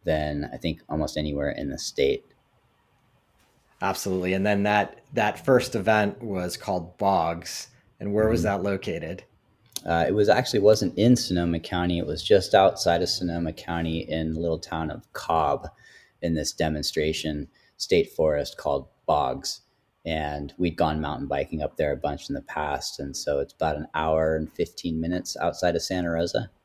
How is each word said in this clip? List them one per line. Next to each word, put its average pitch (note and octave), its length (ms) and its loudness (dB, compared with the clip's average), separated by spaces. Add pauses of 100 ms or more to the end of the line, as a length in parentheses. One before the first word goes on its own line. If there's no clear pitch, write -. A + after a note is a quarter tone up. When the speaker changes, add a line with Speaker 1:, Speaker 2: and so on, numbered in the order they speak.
Speaker 1:
than E2+ 500 0
I - 20 -12
think - 320 -4
almost D2+ 300 -2
anywhere D2 320 -2
in C#2 180 -6
the C#2 100 -6
state. C#2 460 0 (1600)
Speaker 2:
Absolutely. F#2 500 0
And F#2+ 140 2
then G2+ 160 4
that, G#2 380 2 (120)
that G#2+ 320 0
first B2+ 300 4
event G#2+ 480 2
was F#2 340 -4
called F2+ 400 -4
Bogs. E2+ 720 0 (320)
And G2+ 140 -4
where A2 160 4
was A#2 100 4
Speaker 1:
Mm-hmm. G2 220 0
Speaker 2:
that G2+ 80 0
located? F2 540 -6 (600)
Speaker 1:
Uh, E2 220 2
it C#2 60 2
was G#2 160 4
actually A2+ 320 4
wasn't G#2 360 4
in A#2 200 8
Sonoma E2+ 420 0
County. F2 400 -2
It - 80 -4
was D#2 160 -6
just G2 320 4
outside F2+ 480 6
of F2 60 -2
Sonoma E2+ 440 -2
County E2 460 -4
in D#2+ 340 -4
the D#2+ 60 -4
little E2 220 0
town D#2+ 320 -6
of - 200 -14
Cobb D#2 540 0 (540)
in E2 140 0
this D2+ 180 -2
demonstration D#2 960 -2 (300)
state - 340 0
forest D2 440 0
called C#2+ 300 -4 (200)
Bogs. C#2 560 -2 (440)
And D2 500 -4
we'd E2+ 200 0
gone D#2 240 0
mountain C#2+ 260 -6
biking C#2 360 -4
up - 140 -6
there D2 140 0
a C#2+ 60 -2
bunch C#2+ 320 -6
in C#2+ 80 -6
the C2+ 60 -8
past. - 580 -6
And C#2 160 -8
so C#2+ 240 -2
it's - 140 -6
about D#2 220 -2
an D2+ 160 -8
hour D#2+ 440 2
and D#2 160 -4
fifteen E2 480 -4
minutes F2 360 -4
outside F2 380 0
of E2+ 80 0
Santa F2 300 -2
Rosa. F2 360 -2 (160)